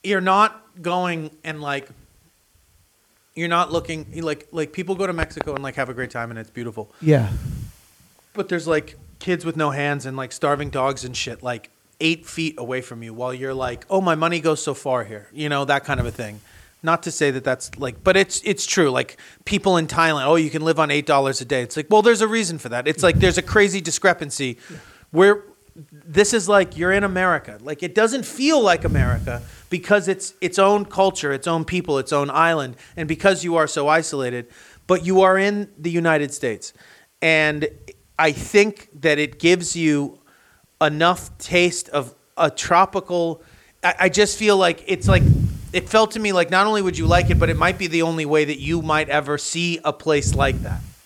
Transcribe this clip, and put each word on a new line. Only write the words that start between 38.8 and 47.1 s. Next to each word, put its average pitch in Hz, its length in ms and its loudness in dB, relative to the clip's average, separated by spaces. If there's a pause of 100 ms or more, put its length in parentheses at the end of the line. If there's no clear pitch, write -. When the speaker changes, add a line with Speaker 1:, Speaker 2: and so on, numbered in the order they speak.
Speaker 1:
that 151 180 2
it - 180 -4
gives 175 380 2
you 147 420 0 (640)
enough 160 580 0
taste 175 520 0
of 135 220 -4 (240)
a 165 140 2
tropical, 175 920 0 (440)
I, 180 160 2
I 185 80 6
just 202 280 2
feel 208 200 4
like 175 320 2
it's 185 180 -2
like, 190 160 6 (500)
it 180 160 -4
felt 220 240 4
to 226 60 -6
me 214 140 -2
like 175 180 2
not 190 160 4
only 214 160 0
would 180 160 -2
you 160 80 0
like 175 240 4